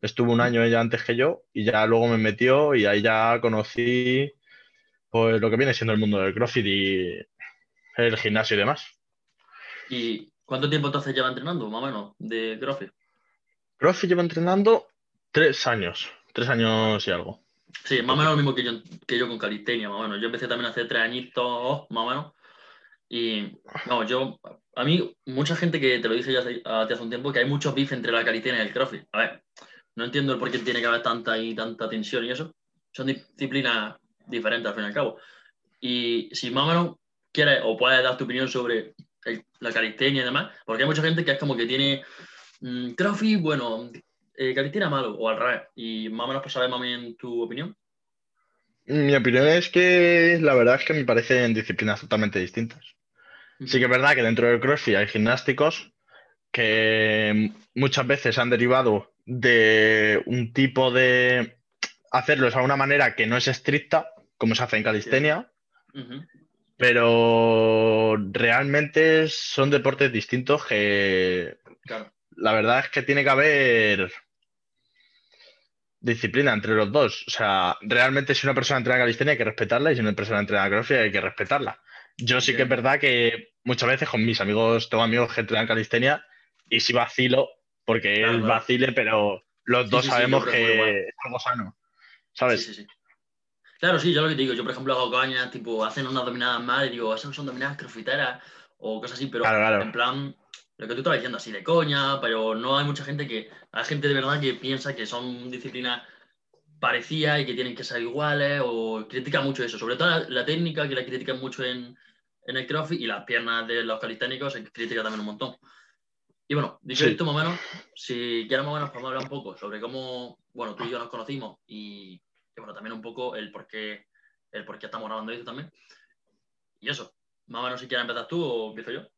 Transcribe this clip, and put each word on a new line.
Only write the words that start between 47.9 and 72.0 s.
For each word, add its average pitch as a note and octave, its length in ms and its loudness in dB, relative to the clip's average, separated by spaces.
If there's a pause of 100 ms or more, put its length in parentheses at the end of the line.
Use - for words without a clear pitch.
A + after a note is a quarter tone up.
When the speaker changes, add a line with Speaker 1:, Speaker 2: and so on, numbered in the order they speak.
Speaker 1:
Mi C#3+ 300 4
opinión B2+ 320 6
es E3+ 240 4
que F3 720 6
la D3 120 6
verdad A#2+ 200 8
es C3+ 100 -2
que - 80 0
me D3 120 0
parecen A#2+ 500 4
disciplinas G#2+ 460 -2
totalmente G#2+ 380 0
distintas. A2+ 460 -6 (760)
Speaker 2:
Ujú. C3 80 -12
Speaker 1:
Sí C3 120 0
que B2+ 60 4
es B2 60 2
verdad C3+ 240 6
que C3 80 2
dentro A#2 240 4
del A#2+ 140 4
CrossFit C3 360 2
hay G2+ 120 2
gimnásticos B2+ 840 0 (580)
que G#2+ 1000 2 (220)
muchas C3+ 320 2
veces B2 320 0
han A#2+ 120 2
derivado B2 640 2 (140)
de A2 1000 4
un A#2+ 260 -2
tipo C3 400 2
de B2 680 4 (540)
hacerlos B2+ 420 4
a C3 80 4
una C#3 140 4
manera C#3 400 2
que A2 100 2
no A#2 100 2
es B2 120 2
estricta, D3 600 0 (280)
como A2+ 160 2
se A#2 80 -2
hace A#2 140 -2
en G#2+ 80 0
calistenia, C3 680 0 (440)
Speaker 2:
Ujú. C3 280 -14 (540)
Speaker 1:
pero A2+ 1400 6 (140)
realmente D3 960 4
son C#3+ 440 0
deportes C3+ 420 2
distintos B2+ 520 0
que G2 920 2 (240)
Speaker 2:
Claro. A2 300 -12 (240)